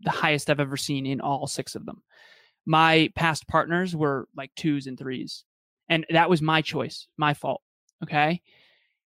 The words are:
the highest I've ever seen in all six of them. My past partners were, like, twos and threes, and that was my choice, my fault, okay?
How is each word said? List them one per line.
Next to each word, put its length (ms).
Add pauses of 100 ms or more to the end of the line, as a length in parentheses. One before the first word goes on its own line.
the 100
highest 400
I've 100
ever 160
seen 300
in 140
all 260
six 300
of 100
them. 160 (640)
My 480
past 320
partners 500
were, 400
like, 200
twos 300
and 120
threes, 460 (440)
and 220
that 180
was 140
my 180
choice, 460 (100)
my 160
fault, 300 (400)
okay? 400 (720)